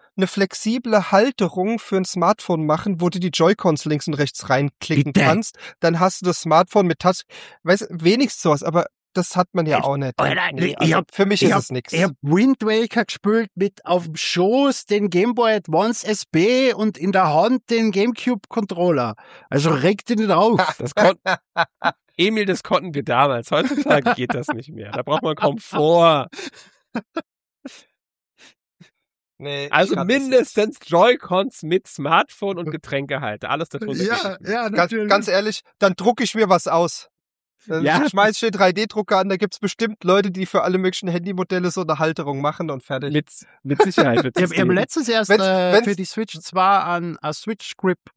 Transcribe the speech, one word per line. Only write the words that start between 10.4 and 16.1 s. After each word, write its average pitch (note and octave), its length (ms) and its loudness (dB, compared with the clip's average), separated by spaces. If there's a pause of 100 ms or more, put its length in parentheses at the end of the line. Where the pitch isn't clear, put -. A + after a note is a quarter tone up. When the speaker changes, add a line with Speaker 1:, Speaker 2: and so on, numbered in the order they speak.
Speaker 1:
Nee, F3 180 -2
Speaker 2:
ich - 80 -10
Speaker 1:
also D#3+ 160 2
Speaker 2:
hab, F#3 180 -2
Speaker 1:
für G3 140 2
mich G3+ 160 2
Speaker 2:
ich F#3 60 6
Speaker 1:
ist - 40 4
Speaker 2:
hab, - 80 2
Speaker 1:
es - 100 -10
nix. B2+ 220 -6
Speaker 2:
ich E3 100 2
hab E3 100 0 (100)
Wind G#3 400 2
Waker A3 420 0
gespielt G#3+ 480 -2
mit G3 320 -4
auf F3 200 0
dem D#3 100 -12
Schoß A#3+ 720 0
den G3+ 240 0
Game G#3+ 240 2
Boy A3+ 180 2
Advance G3 540 -2
S G#3 180 -4